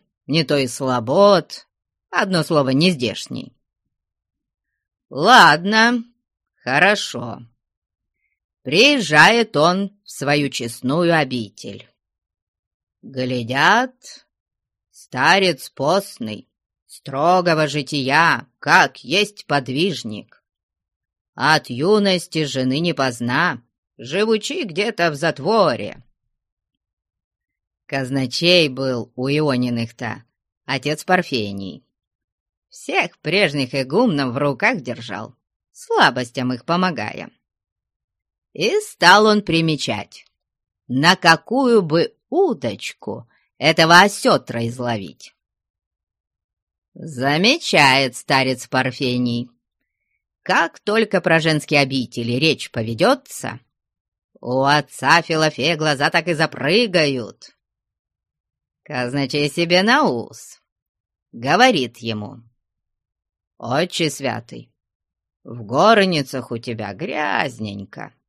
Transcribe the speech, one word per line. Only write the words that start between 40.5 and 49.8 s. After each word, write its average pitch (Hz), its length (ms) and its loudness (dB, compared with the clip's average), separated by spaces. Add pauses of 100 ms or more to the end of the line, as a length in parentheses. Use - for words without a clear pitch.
на 151 300 2
какую 233 640 2
бы 165 340 0 (140)
удочку 127 1000 -4 (280)
этого 160 420 6
осётра 180 680 2
изловить. 117 640 -8 (1600)
Замечает 143 1200 2
старец 131 520 -2
Парфений, 123 840 -2 (920)